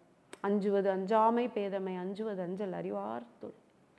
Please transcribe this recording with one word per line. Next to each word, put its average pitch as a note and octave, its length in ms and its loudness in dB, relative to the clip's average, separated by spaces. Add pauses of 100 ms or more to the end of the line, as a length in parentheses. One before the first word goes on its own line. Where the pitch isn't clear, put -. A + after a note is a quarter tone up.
(400)
"அஞ்சுவது G3 500 2
அஞ்சாமை A3 580 4
பேதமை, F#3+ 500 -4
அஞ்சுவது G3 440 -4
அஞ்சல் F#3 300 -4
அறிவார்த்துள்." G3+ 800 -6 (460)